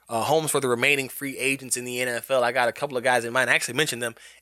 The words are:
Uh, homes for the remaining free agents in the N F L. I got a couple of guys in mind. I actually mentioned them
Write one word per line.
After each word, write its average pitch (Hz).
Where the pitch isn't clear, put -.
Uh, 113
homes 151
for 147
the 131
remaining 127
free 139
agents 135
in 123
the 123
N 127
F 120
L. 131
I 120
got 123
a 113
couple 127
of 117
guys 123
in 117
mind. 123
I 139
actually 123
mentioned 127
them 113